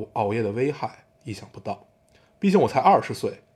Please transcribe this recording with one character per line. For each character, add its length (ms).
熬 200
夜 80
的 100
危 200
害， 320
意 100
想 180
不 80
到。 260
毕 120
竟 100
我 60
才 120
二 220
十 120
岁， 260